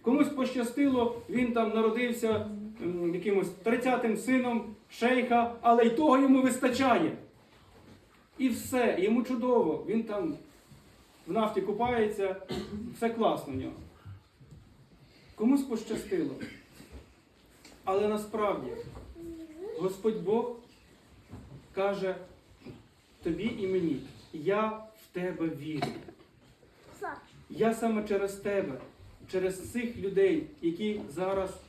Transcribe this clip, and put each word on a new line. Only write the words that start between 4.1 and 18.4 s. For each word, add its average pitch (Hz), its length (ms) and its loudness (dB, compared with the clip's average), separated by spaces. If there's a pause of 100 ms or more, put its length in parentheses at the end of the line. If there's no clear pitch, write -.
сином 247 580 0 (140)
шейха, 233 720 2
але 233 240 8
й 226 40 8
того 269 280 6
йому 269 240 8
вистачає. 254 720 4 (1300)
І 262 120 2
все, 226 500 0
йому 226 240 2
чудово, 226 640 2
він 226 160 0
там 196 300 -4 (920)
в 165 60 -6
нафті 208 280 2
купається, 208 760 0 (600)
все 233 140 -2
класно 175 440 0
в 131 40 -6
нього. - 160 -8 (1600)
Комусь 269 260 4
пощастило. 185 760 -4 (1500)
Але 202 240 2
насправді 208 640 -2 (1080)